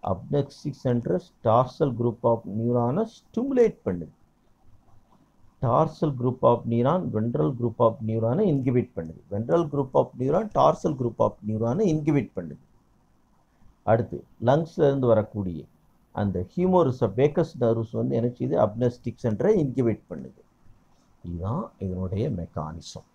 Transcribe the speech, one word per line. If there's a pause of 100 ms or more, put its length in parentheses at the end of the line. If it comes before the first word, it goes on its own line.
(120)
அப்னஸ்டிக்
சென்டர் (300)
tarsal
group (120)
of (200)
நியூரானை (120)
stimulate
பண்ணுது. (1500)
Tarsal
group (120)
of (140)
neuron, (160)
ventral
group (100)
of (140)
நியூரானை (100)
incubate
பண்ணுது. (140)
Ventral (100)
group
of (140)
neuron, (120)
tarsal
group
of (160)
neuron-ஐ
incubate
பண்ணுது. (1300)
அடுத்து, (300)
லங்ஸ்ல
இருந்து
வரக்கூடிய (640)
அந்த (120)
ஹீமோரிசப்-,
vagus (100)
nerves
வந்து
என்ன
செய்யுது?
அப்னஸ்டிக்
சென்டரை (100)
incubate
பண்ணுது. (840)
இதுதான்
இதனுடைய
mechanism.